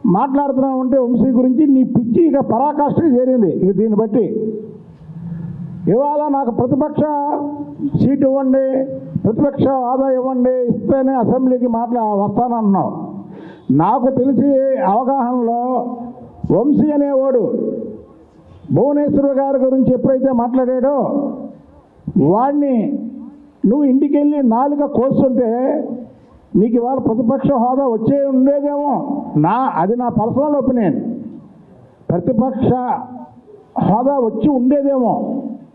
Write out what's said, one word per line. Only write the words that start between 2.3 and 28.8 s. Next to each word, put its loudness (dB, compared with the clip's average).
పరాకాష్ఠకు 0
చేరింది. 2
ఇక 0
దీన్ని 2
బట్టి 0
ఇవాళ 0
నాకు -2
ప్రతిపక్ష -2
సీటు 2
ఇవ్వండి, 0
ప్రతిపక్ష 0
హోదా 0
ఇవ్వండి, 0
ఇస్తేనే 0
అసెంబ్లీకి 2
మాట్లా-, -2
వస్తానన్నావు. 0
నాకు 2
తెలిసి 2
అవగాహనలో 0
వంశీ 2
అనేవాడు 2
భువనేశ్వర్ 2
గారి 0
గురించి 2
ఎప్పుడైతే 2
మాట్లాడాడో 0
వాడిని 2
నువ్వు 4
ఇంటికెళ్ళి 2
నాలుక 2
కోస్తుంటే 0
నీకు 4
ఇవాళ 0
ప్రతిపక్ష 0
హోదా 0
వచ్చే 2
ఉండేదేమో. 0